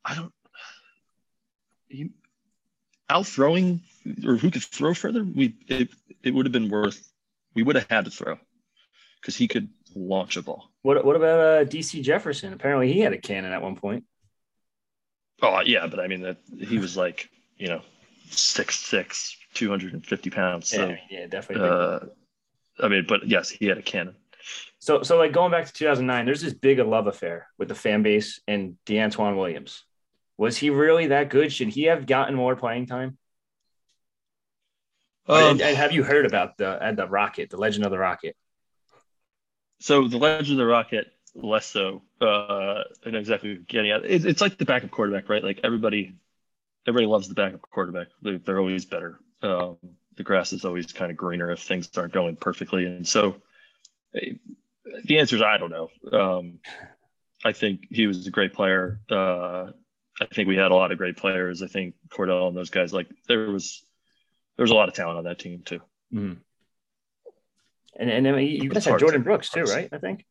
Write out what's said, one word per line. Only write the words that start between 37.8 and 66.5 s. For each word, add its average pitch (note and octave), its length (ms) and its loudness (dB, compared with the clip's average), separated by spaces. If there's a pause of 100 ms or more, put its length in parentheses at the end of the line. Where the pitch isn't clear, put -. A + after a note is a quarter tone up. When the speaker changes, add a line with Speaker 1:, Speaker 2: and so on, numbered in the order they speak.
Speaker 2:
of G2 40 0
the F#2+ 80 -2
Rocket? F2 380 -4 (1400)
Speaker 1:
So C#3 260 4
the A#2+ 120 -2
Legend D3+ 340 2
of C3+ 60 0
the A#2+ 80 2
Rocket, A#2 400 2 (280)
less G#2+ 300 -2
so. G2 380 -4 (180)
Uh, G#2 640 0 (220)
and A2+ 120 -6
exactly G#2 400 -4 (100)
getting G#2+ 240 0
at G#2+ 140 2
it, E3+ 220 2
it's F3 160 2
like G3 160 0
the C#3 80 -2
backup B2+ 240 0
quarterback, G2+ 400 -4
right? G#2+ 120 0
Like, G2 220 -4
everybody, G#2+ 500 -2 (720)
everybody A#2 200 2
loves G#2 220 2
the - 60 -12
backup F#2+ 280 -2
quarterback. F2 460 -6 (120)
They, G2 160 -4
they're F#2+ 240 -2
always F#2 240 -2
better. E2+ 340 -10 (220)
Um, F2+ 380 -2 (380)
the G2 60 -12
grass F2+ 300 0
is F2+ 120 -8
always F2 280 -4
kinda F2 220 -6
greener F2 360 -4
if F2 100 -6
things F2+ 360 -6
aren't E2+ 160 -6
going E2+ 240 0
perfectly. F#2 500 -4
And F2+ 200 -8
so, G#2 300 2 (800)
eh, - 180 -6 (720)
the D3+ 140 4
answer C3 180 4
is, A2 60 4
I G#2+ 160 4
don't F2 120 -4
know. E2 200 -8 (220)
Um, F2+ 460 0 (840)
I A2 80 2
think G2+ 380 -4
he A2+ 160 2
was F#2 200 -2
a F#2+ 40 -8
great F#2+ 240 -2
player. F#2+ 460 0 (100)
Uh, F#2 600 -2 (500)
I - 120 0
think G2+ 160 0
we F#2+ 80 2
had F#2+ 140 4
a F#2 40 6
lot F#2 180 6
of F2 60 -6
great F2+ 180 -4
players. F#2 460 -4
I F#2 40 -8
think F#2 280 -8 (140)
Cordell F#2 400 0
and F2+ 80 -4
those F2+ 140 -8
guys, F2+ 220 -2
like, F2+ 160 -4 (200)
there A2 220 2
was, - 340 -6 (720)
there B2 80 2
was A#2 60 4
a A#2 40 6
lot G#2 140 6
of - 60 -10
talent E2+ 240 -4
on E2 60 -8
that F2 140 -8
team F2 260 -14
too. E2+ 160 -10 (340)
Speaker 2:
Mm-hmm. G2 260 -6 (1600)